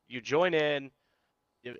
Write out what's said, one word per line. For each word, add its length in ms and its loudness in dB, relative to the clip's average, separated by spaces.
you 140 -10
join 320 2
in, 360 0
you 180 -12